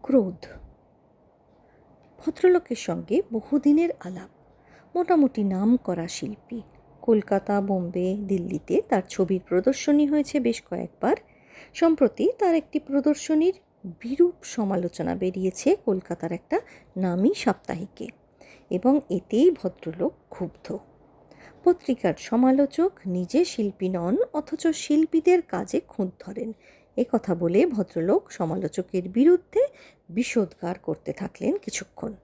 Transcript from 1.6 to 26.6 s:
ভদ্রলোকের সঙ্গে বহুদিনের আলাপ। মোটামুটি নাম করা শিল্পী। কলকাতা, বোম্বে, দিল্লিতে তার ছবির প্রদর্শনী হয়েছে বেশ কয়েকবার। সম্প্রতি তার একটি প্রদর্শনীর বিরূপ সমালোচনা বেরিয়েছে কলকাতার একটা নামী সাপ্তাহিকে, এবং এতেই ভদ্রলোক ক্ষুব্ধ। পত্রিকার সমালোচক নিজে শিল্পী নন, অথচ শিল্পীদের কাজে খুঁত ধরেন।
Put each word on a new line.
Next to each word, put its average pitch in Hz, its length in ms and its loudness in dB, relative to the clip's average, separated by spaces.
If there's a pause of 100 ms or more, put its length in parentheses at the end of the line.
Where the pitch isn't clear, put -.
ভদ্রলোকের 349 600 2
সঙ্গে 175 360 -4 (160)
বহুদিনের 294 680 2
আলাপ। 180 320 -14 (640)
মোটামুটি 330 480 2
নাম 196 340 0
করা 175 300 -4
শিল্পী। - 520 -10 (440)
কলকাতা, 220 580 2
বোম্বে, 180 460 -2 (180)
দিল্লিতে 180 560 -2
তার 196 280 0
ছবির 185 320 -2
প্রদর্শনী 269 680 2
হয়েছে 294 320 0
বেশ 233 220 -2
কয়েকবার। 180 540 -4 (580)
সম্প্রতি 302 520 2 (120)
তার 359 180 2
একটি 311 240 -4
প্রদর্শনীর 302 760 0 (440)
বিরূপ 311 440 0
সমালোচনা 175 720 -4
বেরিয়েছে 185 600 -2
কলকাতার 180 560 -6
একটা 180 260 -6 (380)
নামী 185 400 0
সাপ্তাহিকে, - 720 -6 (640)
এবং 185 220 0 (160)
এতেই 214 420 2
ভদ্রলোক 180 640 -6 (160)
ক্ষুব্ধ। - 380 -10 (960)
পত্রিকার 262 580 0
সমালোচক 269 720 2 (160)
নিজে 180 380 0
শিল্পী 202 440 -4
নন, 185 260 -2 (180)
অথচ 302 300 -6 (120)
শিল্পীদের 320 680 2
কাজে - 460 -4
খুঁত 185 220 -4 (100)
ধরেন। 208 320 -10 (460)